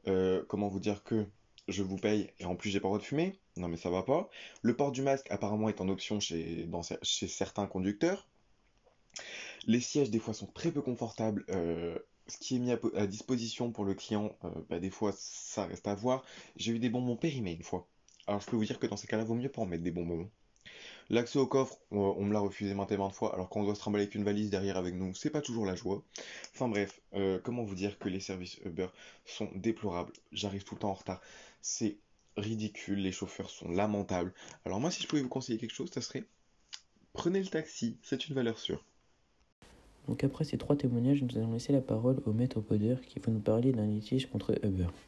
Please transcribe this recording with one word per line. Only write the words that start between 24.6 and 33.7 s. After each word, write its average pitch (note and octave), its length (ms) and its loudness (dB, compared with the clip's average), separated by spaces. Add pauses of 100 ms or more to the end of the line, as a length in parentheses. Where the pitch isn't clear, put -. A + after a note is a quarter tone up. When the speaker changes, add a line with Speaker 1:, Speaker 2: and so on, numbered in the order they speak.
Speaker 1:
avec F2+ 160 0
nous, F#2 220 -4
c'est - 160 -2
pas D3+ 100 -2
toujours A2+ 240 -2
la F#2 100 0
joie. - 280 -2 (500)
Enfin B2+ 140 -2
bref, G2+ 340 0 (140)
euh, F#2+ 280 2
comment A#2+ 200 -2
vous G2 100 -6
dire G2 240 -2
que G#2 120 -2
les F#2 100 -2
services F#2 440 -8
Uber F2+ 240 -2 (380)
sont - 300 -6
déplorables, F#2+ 580 -2 (180)
j'arrive G2 320 -4
tout - 120 -12
le - 60 -8
temps G2+ 100 0
en - 20 -2
retard, - 260 -6 (440)
c'est - 340 -2 (400)
ridicule, G#2 600 -4
les F#2+ 120 2
chauffeurs F#2+ 380 -8
sont F2+ 220 -8